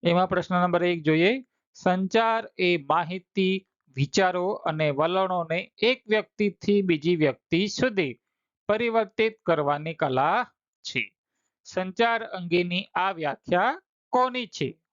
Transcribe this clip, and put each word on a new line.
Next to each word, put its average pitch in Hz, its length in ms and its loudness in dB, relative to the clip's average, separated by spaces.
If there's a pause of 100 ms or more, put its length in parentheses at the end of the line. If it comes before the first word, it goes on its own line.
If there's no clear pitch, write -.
એમાં 175 260 2
પ્રશ્ન 180 260 -2
નંબર 175 280 2
એક 175 200 0
જોઈએ, 175 420 2 (280)
સંચાર 220 840 0
એ 175 200 2
માહિતી, 180 880 -2 (220)
વિચારો 180 600 0
અને 156 420 -2
વલણોને 170 880 -2
એક 240 300 0
વ્યક્તિથી 208 760 0
બીજી 175 340 2
વ્યક્તિ 165 520 0
સુધી 190 520 -2 (480)
પરિવર્તિત 220 760 0
કરવાની 151 480 -2
કલા 151 500 0 (380)
છે. 110 340 -8 (480)
સંચાર 220 600 -2
અંગેની 175 680 -4
આ 185 180 0
વ્યાખ્યા 180 720 -2 (280)
કોની 247 380 0
છે? - 340 -8 (100)